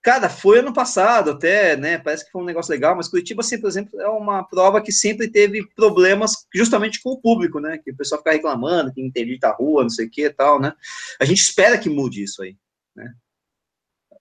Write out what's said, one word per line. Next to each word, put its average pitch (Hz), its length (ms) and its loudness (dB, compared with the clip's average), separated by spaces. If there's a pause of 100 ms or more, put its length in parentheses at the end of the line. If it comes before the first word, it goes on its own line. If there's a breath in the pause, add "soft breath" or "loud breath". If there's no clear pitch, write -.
Cara, 233 280 2
foi 214 300 6
ano 269 120 -4
passado 220 600 2
até, 165 440 2
né? 156 220 -4
Parece 151 260 -6
que - 60 -20
foi 185 100 -10
um 175 60 -8
negócio 170 260 -6
legal, 151 240 0
mas 175 100 -8
Curitiba 190 360 -6
sempre, 226 220 -6
por 208 40 0
exemplo, 196 320 -8
é 202 80 -4
uma 208 340 -4
prova 190 380 2
que 214 100 -10
sempre 220 400 -2
teve 208 320 2 (140)
problemas 202 800 2
justamente 214 480 0
com 254 80 -6
o 262 100 -8
público, 175 400 0
né? 156 160 -8
Que 139 140 -14
o 135 80 -14
pessoal 143 200 -6
fica 160 140 0
reclamando, 151 600 -2
que 131 80 -10
interdita 127 460 -4
a 107 60 0
rua, 143 280 2
não 117 80 0
sei 113 160 -6
o 113 40 -14
que 147 140 -6
e 147 60 0
tal, 143 280 2
né? 139 140 -2 (480 loud breath)
A 143 60 2
gente 180 160 2
espera 214 340 4
que - 140 -4
mude 131 320 -4
isso 98 200 -12
aí, 95 140 -14 (400)
né? 117 160 -18 (1080)